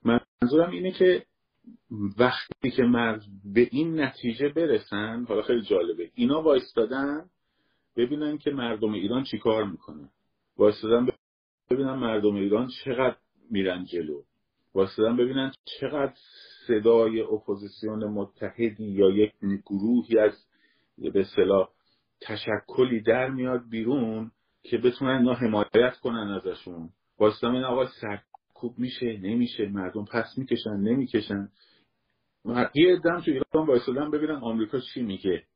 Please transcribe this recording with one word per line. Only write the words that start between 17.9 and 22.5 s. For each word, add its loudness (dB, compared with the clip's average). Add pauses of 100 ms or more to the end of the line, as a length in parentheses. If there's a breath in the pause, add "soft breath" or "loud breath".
متحدی -6
یا 4
یک 2 (320)
گروهی 2
از، 2 (520)
به -2
اصطلاح، 2 (520)
تشکلی -2